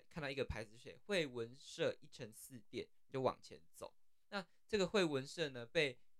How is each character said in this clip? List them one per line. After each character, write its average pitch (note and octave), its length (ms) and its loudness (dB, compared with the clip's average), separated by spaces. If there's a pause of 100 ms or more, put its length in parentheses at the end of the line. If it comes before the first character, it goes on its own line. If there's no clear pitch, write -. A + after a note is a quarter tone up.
(100)
看 E3 120 -6
到 C#3 60 -4
一 C#3+ 60 -4
个 C3 100 0
牌 A2 180 -2
子 G#2 100 -10
就 A2+ 40 -18
写 - 300 -16
惠 F3+ 200 2
文 B2 320 -6
社 - 440 0
一 - 40 -18
乘 A#2+ 240 -12
四 - 380 -14
店， G#2 180 -4 (200)
你 - 60 -14
就 C3 100 0
往 A#2 180 4
前 - 180 -16 (160)
走。 - 200 -12 (340)
那 G3 180 -4 (220)
这 A3 80 2
个 F#3+ 100 6
惠 F#3+ 160 6
文 C#3 240 2
社 D#3 220 -2
呢， B2 160 -8
被 C#3 340 2 (220)